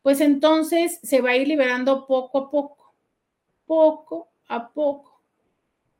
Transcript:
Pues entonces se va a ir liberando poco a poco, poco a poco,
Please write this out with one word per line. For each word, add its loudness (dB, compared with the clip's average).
Pues 0
entonces 0
se 0
va -2
a 0
ir 0
liberando -2
poco -4
a -8
poco, -8
poco 0
a -10
poco, -6